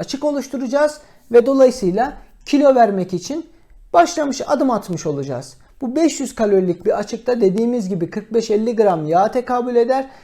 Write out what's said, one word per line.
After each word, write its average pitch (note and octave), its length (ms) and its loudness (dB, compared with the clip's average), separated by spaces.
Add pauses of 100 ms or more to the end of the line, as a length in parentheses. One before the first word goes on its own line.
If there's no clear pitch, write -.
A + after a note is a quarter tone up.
açık - 240 -8
oluşturacağız C#4+ 760 -2 (320)
ve A#3 140 6
dolayısıyla C4 680 2 (340)
kilo C#4 280 4
vermek G3+ 400 2
için C#4 320 -8 (460)
başlamış, D#4 540 2
adım C#4 240 0
atmış F3+ 360 -6
olacağız. C#3 500 -8 (240)
Bu B3+ 160 -6
beş D#4 240 0
yüz C4 140 -8
kalorilik F#3+ 520 0
bir G#3 120 0
açıkta A#3 420 -4
dediğimiz A3 480 0
gibi E3+ 220 -4
kırk G#3+ 240 -10
beş A3+ 160 -2
elli A3 260 0
gram F3+ 300 2
yağa F3+ 240 2
tekabül B3 460 -2
eder C4 300 2 (180)